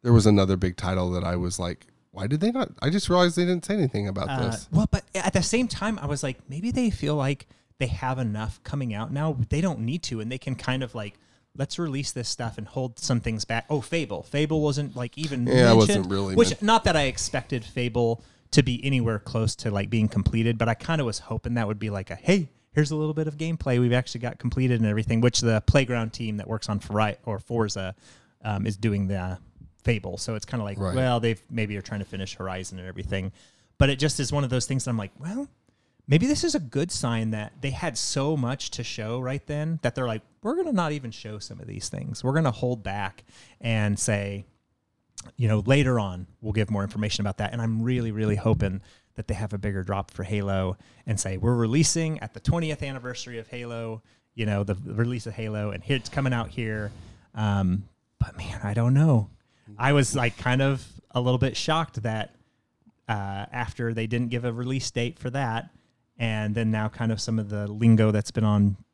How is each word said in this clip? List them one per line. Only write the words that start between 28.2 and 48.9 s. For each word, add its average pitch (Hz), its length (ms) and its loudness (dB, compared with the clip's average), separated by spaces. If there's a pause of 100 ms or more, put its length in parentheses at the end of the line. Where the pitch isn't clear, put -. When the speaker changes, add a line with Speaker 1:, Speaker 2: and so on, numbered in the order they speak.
Speaker 2:
um, 101 240 -2
is 101 100 -4
doing 101 300 0
the 92 320 -4 (440)
Fable. 101 340 -2
So 113 180 -6
it's 104 100 -8
kinda 117 180 -6
like, 101 160 -6
Speaker 1:
Right. 98 160 -2
Speaker 2:
well, 127 240 2
they've 113 300 0
maybe 104 280 -4
are 98 40 -8
trying 104 180 -6
to 98 60 -6
finish 95 300 -10
Horizon 92 440 -8
and 90 80 -12
everything. 95 440 -4 (460)
But 139 120 6
it 135 100 -2
just 147 200 0
is 131 120 -2
one 143 120 0
of 123 60 -2
those 123 160 0
things 131 200 -2
that 127 60 -4
I'm 113 60 -2
like, 98 220 -6
well, 214 280 -8 (600)
maybe 160 180 4
this 285 180 2
is 339 120 0
a 196 40 2
good 147 320 -4
sign 113 400 -2
that 107 300 -6
they 139 80 -4
had 135 280 -4
so 147 380 -2
much 131 360 -4
to - 120 -10
show 113 360 -6
right 131 260 -6
then 151 380 -4
that 202 100 0
they're 127 140 -2
like, - 160 -4 (180)
"We're 247 140 -2
gonna 339 180 -2
not 170 180 0
even 131 200 -6
show 107 280 -12
some - 200 -14
of - 80 -14
these 101 220 -8
things. - 340 -8
We're 131 100 0
gonna 156 180 2
hold 123 320 -2
back 98 420 -6 (360)
and 107 380 0
say, 101 460 -2 (920)
you 117 100 2
know, 107 200 4
later 131 320 4
on, 92 260 -4 (160)
we'll 107 120 -4
give 104 180 2
more 101 120 0
information 104 380 -2
about 101 160 -2
that." 104 160 -4
And 120 80 -4
I'm 113 220 -2
really, 120 280 0
really 107 260 0
hoping 101 440 2 (340)